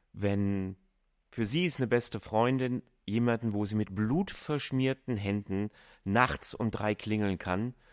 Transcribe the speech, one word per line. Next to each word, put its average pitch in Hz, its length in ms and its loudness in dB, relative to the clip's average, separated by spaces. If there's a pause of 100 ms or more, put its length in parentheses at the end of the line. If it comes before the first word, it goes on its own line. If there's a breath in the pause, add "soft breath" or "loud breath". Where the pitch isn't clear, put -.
(140 soft breath)
wenn, 101 640 0 (540)
für 113 160 -2
sie 160 180 0
ist 156 140 -2
eine 127 80 0
beste 117 320 2
Freundin 123 640 0 (260)
jemanden, 117 440 2
wo 104 100 2
sie 104 120 -2
mit 104 200 -2
blutverschmierten 131 1200 -2
Händen 101 540 -2 (340 loud breath)
nachts 113 500 2
um 113 180 -2
drei 107 220 0
klingeln 104 440 -2
kann 104 360 -2 (200 soft breath)